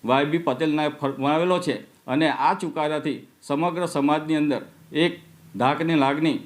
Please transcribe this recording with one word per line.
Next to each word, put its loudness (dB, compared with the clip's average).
વાય 2
બી 0
પટેલના 0
ફરમાવેલો 0
છે -2
અને 0
આ 2
ચુકાદાથી -4
સમગ્ર -2
સમાજની 2
અંદર 0
એક 2
ધાકની 2
લાગણી 2